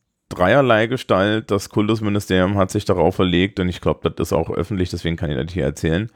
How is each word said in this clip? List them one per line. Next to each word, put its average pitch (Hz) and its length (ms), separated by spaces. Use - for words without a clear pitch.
dreierlei 117 580
Gestalt. 110 640
Das 98 200
Kultusministerium 101 880
hat 95 140
sich 104 140
darauf 90 320
verlegt, 92 420
und 90 100
ich 87 120
glaub, - 220
das - 260
ist - 40
auch 82 160
öffentlich, 90 420
deswegen 85 260
kann 80 140
ich 71 60
das 69 160
hier 85 120
erzählen, 82 500